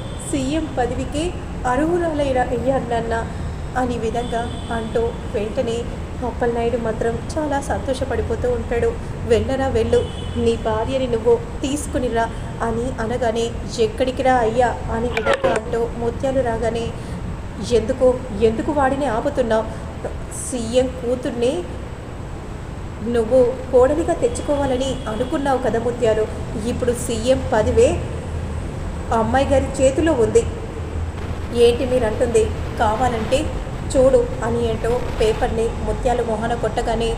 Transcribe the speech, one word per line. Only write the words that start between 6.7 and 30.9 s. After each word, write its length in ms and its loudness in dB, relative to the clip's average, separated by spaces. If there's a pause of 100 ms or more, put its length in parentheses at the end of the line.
మాత్రం 420 -2 (100)
చాలా 320 -2
సంతోషపడిపోతూ 920 -2
ఉంటాడు. 380 0 (380)
"వెళ్ళరా 420 2
వెళ్ళు, 320 4 (360)
నీ 200 2
భార్యని 500 0
నువ్వు 280 4 (260)
తీసుకునిరా," 640 0 (380)
అని 240 0 (140)
అనగానే, 440 0 (360)
"ఎక్కడికి 420 0
రా 120 6
అయ్యా?" 340 4 (240)
అని 160 0
విధంగా 460 0
అంటూ 340 -2 (100)
ముత్యాలు 420 -2
రాగానే, 440 -2 (880)
"ఎందుకు, 360 4 (340)
ఎందుకు 300 2
వాడిని 340 2
ఆపుతున్నావు? 580 0 (720)
సీఎం 480 0
కూతుర్ని 640 -2 (1600)
నువ్వు 320 4 (320)
కోడలిగా 420 6
తెచ్చుకోవాలని 840 0 (120)
అనుకున్నావు 500 0
కదా 200 0
ముత్యాలు, 460 2 (440)
ఇప్పుడు 240 0
సీఎం 600 0
పదవే 360 6 (1300)
అమ్మాయి 320 4
గారి 360 2
చేతిలో 300 4
ఉంది. 300 4 (1120)